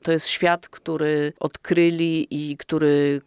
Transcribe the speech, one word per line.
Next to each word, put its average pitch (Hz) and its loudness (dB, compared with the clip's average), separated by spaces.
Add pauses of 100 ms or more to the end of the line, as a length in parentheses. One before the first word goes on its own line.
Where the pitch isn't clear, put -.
To 165 -2
jest 160 0
świat, 175 0
który 151 -2
odkryli 165 0
i 147 -8
który, 143 2